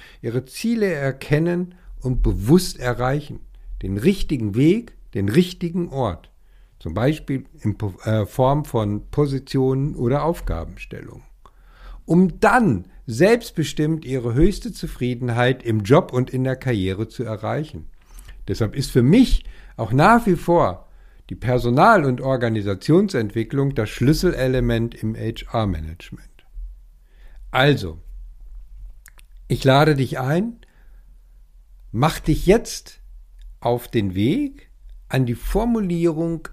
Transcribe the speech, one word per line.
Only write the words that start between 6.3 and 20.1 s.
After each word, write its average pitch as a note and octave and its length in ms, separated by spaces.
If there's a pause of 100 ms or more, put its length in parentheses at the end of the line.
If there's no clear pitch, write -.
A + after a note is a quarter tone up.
zum - 160
Beispiel C3+ 520 (160)
in - 180
Po-, G2+ 240
äh, G#2+ 240
Form C#3 360
von G#2 460
Positionen C3+ 840
oder C#3+ 280
Aufgabenstellungen, - 1000 (800)
um F3 340
dann G3+ 460 (220)
selbstbestimmt D#3 1000
ihre A#2+ 300
höchste G3+ 360
Zufriedenheit B2 920
im A2+ 160
Job B2 340
und B2 160
in B2+ 140
der C3 140
Karriere G#2 500
zu - 160
erreichen. A2 640 (580)
Deshalb G#2 280
ist C#3 160
für C3 100
mich G3 440 (320)
auch A2 160
nach G#3+ 340